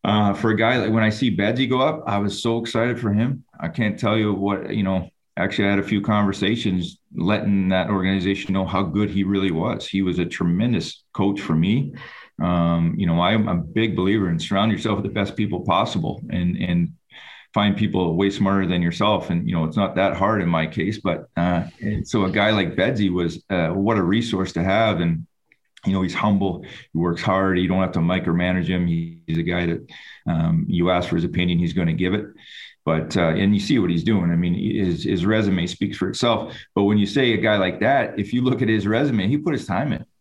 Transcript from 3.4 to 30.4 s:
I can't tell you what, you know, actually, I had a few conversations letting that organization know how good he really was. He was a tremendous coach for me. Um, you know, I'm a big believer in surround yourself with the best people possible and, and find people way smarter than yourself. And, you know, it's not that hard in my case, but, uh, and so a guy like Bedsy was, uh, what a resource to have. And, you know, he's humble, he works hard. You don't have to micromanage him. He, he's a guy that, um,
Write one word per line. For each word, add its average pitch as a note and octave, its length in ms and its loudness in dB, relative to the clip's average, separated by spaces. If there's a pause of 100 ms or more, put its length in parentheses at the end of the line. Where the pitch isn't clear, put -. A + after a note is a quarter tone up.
I E2+ 80 -6
can't G#2 320 -2
tell G#2+ 160 2
you G#2+ 160 2
what, G2 420 -2
you G#2+ 80 0
know, F#2 280 -2 (260)
actually, G2 320 0
I - 40 4
had G2 60 2
a G2 60 0
few G#2 160 0
conversations G2 1000 0 (160)
letting G2 540 0
that F#2 220 0
organization F#2+ 640 0
know F#2+ 100 0
how F#2 180 -2
good G2 280 0
he F#2+ 140 0
really G2 260 0
was. E2+ 360 -4
He G2 140 -2
was F2+ 180 0
a F2 60 0
tremendous F2 760 -2 (100)
coach G2+ 300 0
for D#2+ 120 -2
me. G#2 380 2 (500)
Um, E2+ 540 2
you G2 100 0
know, E2+ 140 2
I'm G#2 280 2
a F2+ 80 0
big G#2+ 380 -2
believer F#2+ 360 0
in E2 80 -2
surround G2+ 340 0
yourself G2+ 240 -2
with G2+ 80 -4
the G2 80 -6
best G2+ 240 -4
people G2+ 240 -2
possible F#2 680 -2
and, F2 260 -2
and F2 360 0 (600)
find G2+ 240 2
people F2+ 400 0
way G2 140 4
smarter G2 360 2
than F2+ 140 0
yourself. F#2 480 0
And, F2 180 -2
you F2+ 80 -2
know, D#2+ 100 0
it's D#2 120 -4
not G2 200 0
that F#2+ 200 2
hard G2 240 2
in E2+ 80 0
my D#2+ 180 0
case, G2 320 -4
but, E2 380 -4
uh, F2 280 0 (160)
and - 280 -4
so G#2 160 0
a F#2 60 0
guy G#2 220 2
like F2+ 220 0
Bedsy G#2 380 0
was, E2+ 380 -2
uh, F2+ 180 0
what G2 300 0
a F#2+ 40 2
resource G2 500 0
to E2+ 120 -2
have. G2 360 2
And, E2 260 0 (600)
you F#2+ 80 2
know, F#2 80 2
he's F#2 120 -2
humble, G2 480 0 (300)
he D#2+ 60 -2
works E2+ 240 0
hard. F#2+ 360 2
You F#2 80 2
don't F#2 140 2
have F2+ 120 0
to E2 80 0
micromanage F2+ 680 2
him. F2+ 200 0
He, E2 400 -4
he's E2 120 -2
a E2 40 0
guy F2 220 -2
that, - 260 -4 (360)
um, E2 420 0